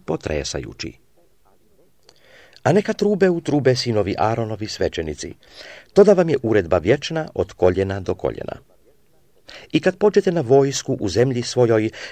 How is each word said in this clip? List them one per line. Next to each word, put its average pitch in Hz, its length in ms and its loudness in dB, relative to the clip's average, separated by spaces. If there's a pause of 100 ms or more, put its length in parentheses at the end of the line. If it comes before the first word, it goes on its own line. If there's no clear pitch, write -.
potresajući. - 880 -8 (1700)
A 147 100 2
neka 208 200 0
trube 196 380 2
u 170 100 -2
trube 135 360 2
sinovi 104 420 -2
Aaronovi 110 500 -2
svećenici. 82 640 -6 (580)
To 196 120 8
da 208 80 8
vam 180 160 4
je 143 140 0
uredba 95 360 2
vječna 147 560 -2
od - 180 -4
koljena 95 480 0
do 92 140 -4
koljena. - 420 -8 (1160)
I 156 80 2
kad 185 160 0
pođete 202 360 2
na 170 80 0
vojsku 135 600 2
u 104 80 -2
zemlji 120 340 0
svojoj, 113 480 2 (220)